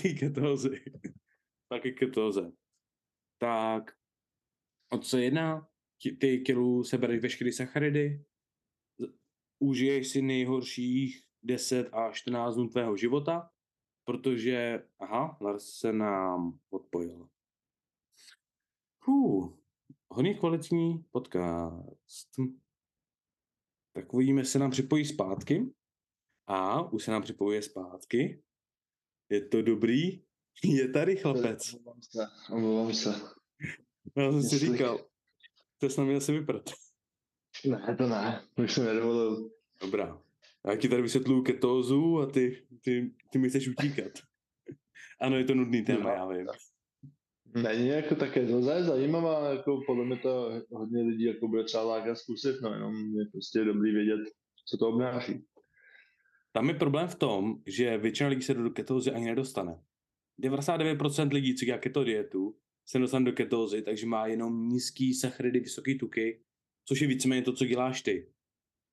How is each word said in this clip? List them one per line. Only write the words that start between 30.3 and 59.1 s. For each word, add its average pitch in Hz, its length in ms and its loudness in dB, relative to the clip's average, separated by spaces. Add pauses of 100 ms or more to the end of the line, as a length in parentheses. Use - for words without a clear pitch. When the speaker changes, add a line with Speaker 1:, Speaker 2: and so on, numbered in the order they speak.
Speaker 1:
Je 131 240 4
tady 160 280 2
chlapec. 120 580 -2
Speaker 2:
Omlouvám - 280 -20
se, 110 240 -6 (260)
omlouvám 110 420 0
se. - 140 -2 (1080)
Speaker 1:
Já 139 160 2
jsem 147 100 2
si 151 120 0
Speaker 2:
Jestli 156 180 2
Speaker 1:
říkal, 120 340 0 (720)
to 135 120 0
jsi - 100 -2
na 139 60 2
mě 139 100 2
asi 139 160 0
vyprt. 147 380 -4 (960)
Speaker 2:
Ne, 117 320 0
to 127 100 4
ne, 110 480 -2
bych 117 140 2
si 135 100 2
nedovolil. 113 680 2 (300)
Speaker 1:
Dobrá. 95 420 -4 (440)
Já 104 100 0
ti 131 120 2
tady 123 140 4
vysvětluju 127 400 4
ketózu 131 760 4
a 151 80 2
ty, 127 400 0 (140)
ty, 123 340 0 (180)
ty 135 60 2
mi 127 100 4
chceš 131 200 0
utíkat. 135 440 -2 (1080)
Ano, 131 180 2
je 131 60 2
to 135 100 4
nudný 123 300 2
téma, 117 180 2
Speaker 2:
No. 110 80 0
Speaker 1:
já 92 180 -2
vím. 90 180 -4 (1160)
Speaker 2:
Není, 117 260 2
jako, 151 260 0
tak 139 220 0
je 123 100 4
to, 123 240 4
je 175 140 2
zajímavá, 151 680 2
jako, 135 340 0
podle 123 180 0
mě 123 120 -2
to 123 340 0 (200)
hodně 117 320 -2
lidí, 113 220 2
jako, 113 240 0
bude 110 160 2
třeba 110 200 0
lákat 113 340 -2
zkusit, 131 440 -4
no, 110 120 -2
jenom 107 200 -6 (240)
je 104 140 0
prostě 110 320 -2
dobrý 104 280 2
vědět, 107 280 2 (480)
co - 100 -4
to 113 100 2
obnáší. 120 560 -2 (1080)
Speaker 1:
Tam 117 160 0
je 165 60 0
problém 156 340 2
v 175 60 -10
tom, 110 520 0
že 113 320 0
většina 113 300 0
lidí 131 140 0
se 135 120 0
do 117 160 0
ketózy 127 400 -2